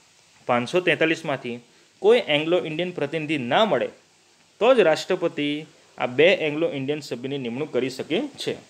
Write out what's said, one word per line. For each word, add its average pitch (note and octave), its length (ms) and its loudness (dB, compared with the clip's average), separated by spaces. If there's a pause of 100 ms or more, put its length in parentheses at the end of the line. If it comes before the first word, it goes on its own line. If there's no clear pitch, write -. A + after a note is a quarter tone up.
(460)
પાંચસો B2 340 0
તેતાલીસમાંથી D3+ 800 -2 (380)
કોઈ A3+ 200 6
એંગ્લો D#3+ 460 0
ઇન્ડિયન E3 260 -4
પ્રતિનિધિ D#3 480 -4
ના C3+ 260 2
મળે, C3 240 0 (720)
તો A#3+ 140 6
જ A#3 60 6
રાષ્ટ્રપતિ D#3 880 0 (320)
આ C3+ 80 -2
બે B2 180 4
એંગ્લો D#3+ 480 2
ઇન્ડિયન C#3+ 280 -4
સભ્યની C3+ 380 -8
નિમણૂક C3+ 340 -6
કરી B2+ 180 -2
શકે D#3+ 380 -4
છે. - 280 -8 (140)